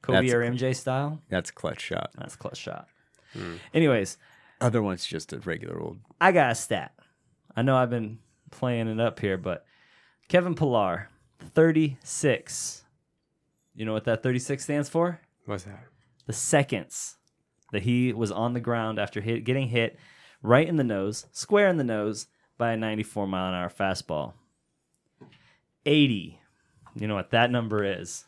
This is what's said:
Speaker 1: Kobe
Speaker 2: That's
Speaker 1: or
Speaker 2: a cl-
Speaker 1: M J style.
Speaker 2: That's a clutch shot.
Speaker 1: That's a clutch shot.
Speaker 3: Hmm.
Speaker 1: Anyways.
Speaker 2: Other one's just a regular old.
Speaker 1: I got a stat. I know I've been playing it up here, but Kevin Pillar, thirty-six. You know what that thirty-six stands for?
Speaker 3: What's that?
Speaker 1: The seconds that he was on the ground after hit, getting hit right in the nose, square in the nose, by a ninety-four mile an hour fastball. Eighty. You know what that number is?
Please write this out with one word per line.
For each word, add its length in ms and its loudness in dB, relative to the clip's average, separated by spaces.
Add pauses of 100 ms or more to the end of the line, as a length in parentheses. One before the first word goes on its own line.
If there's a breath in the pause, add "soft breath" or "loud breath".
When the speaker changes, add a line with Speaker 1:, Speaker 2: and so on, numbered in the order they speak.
Speaker 1:
Kobe 180 4
Speaker 2:
That's 120 4
Speaker 1:
or 80 4
Speaker 2:
a 40 0
cl- 80 -2
Speaker 1:
M 40 -4
J 160 0
style. 540 -4
Speaker 2:
That's 220 -2
a 40 -20
clutch 280 -8
shot. 360 -6
Speaker 1:
That's 180 -14
a 20 -20
clutch 220 -12
shot. 280 -12 (460 loud breath)
Speaker 3:
Hmm. 220 -10 (180 loud breath)
Speaker 1:
Anyways. 440 2 (440 soft breath)
Speaker 2:
Other 200 2
one's 240 -2
just 280 -8
a 60 -10
regular 420 -8
old. 160 -10 (240)
Speaker 1:
I 100 6
got 200 4
a 40 0
stat. 380 -6 (640)
I 80 0
know 120 4
I've 140 2
been 300 -6 (320)
playing 380 -2
it 120 -2
up 180 0
here, 180 0
but 280 -6 (640 soft breath)
Kevin 260 2
Pillar, 540 0 (460)
thirty-six. 1300 2 (920)
You 100 -6
know 80 -2
what 120 -4
that 180 0
thirty-six 400 -2
stands 240 -2
for? 320 0 (260)
Speaker 3:
What's 180 -6
that? 200 -18 (440)
Speaker 1:
The 60 -6
seconds 840 -2 (540)
that 100 -2
he 320 2
was 180 -2
on 220 -2
the 60 -4
ground 400 -4
after 200 -4
hit, 240 -4
getting 240 0
hit 300 0 (440 soft breath)
right 260 6
in 100 0
the 60 4
nose, 480 -2
square 360 2
in 100 2
the 60 0
nose, 440 -4 (300)
by 140 0
a 60 -2
ninety-four 500 -4
mile 220 -2
an 60 -4
hour 140 -4
fastball. 640 -4 (1500 soft breath)
Eighty. 540 4 (560)
You 120 -4
know 80 0
what 160 -4
that 200 6
number 320 0
is? 440 -6